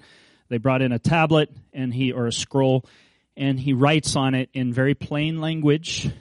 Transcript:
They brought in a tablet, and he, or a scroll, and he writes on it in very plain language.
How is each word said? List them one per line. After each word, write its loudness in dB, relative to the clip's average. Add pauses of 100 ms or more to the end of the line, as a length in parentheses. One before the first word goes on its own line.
(500)
They -2
brought 0
in 0
a -2
tablet, 2 (220)
and -6
he, -2
or -2
a -2
scroll, 0 (520)
and -2
he -4
writes 2
on 0
it -2
in -4
very 2
plain -4
language. 0 (120)